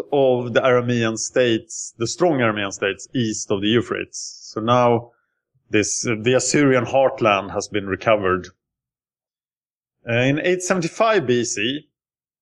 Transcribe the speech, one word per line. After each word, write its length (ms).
of 400
the 80
Aramean 560
states, 800
the 100
strong 320
Aramean 320
states 420
east 380
of 100
the 60
Euphrates. 720
So 100
now 500
this, 380
uh, 140
the 140
Assyrian 500
heartland 640
has 160
been 200
recovered. 600
Uh, 40
in 260
eight 220
seventy-five 640
B 160
C, 460